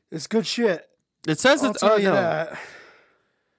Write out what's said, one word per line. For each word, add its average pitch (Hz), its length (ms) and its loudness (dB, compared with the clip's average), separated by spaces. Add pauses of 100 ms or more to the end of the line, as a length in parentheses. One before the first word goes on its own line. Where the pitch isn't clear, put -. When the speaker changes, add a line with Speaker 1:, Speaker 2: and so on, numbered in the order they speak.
(120)
Speaker 1:
It's 156 160 -10
good 214 180 0
shit. 208 420 -2 (380)
Speaker 2:
it 156 140 0
says 247 240 4
Speaker 1:
I'll 214 80 0
Speaker 2:
it's, - 80 -8
Speaker 1:
tell 214 140 4
Speaker 2:
oh, - 20 4
Speaker 1:
you 202 140 2
Speaker 2:
no. 185 40 2
Speaker 1:
that. 165 440 -2 (1000)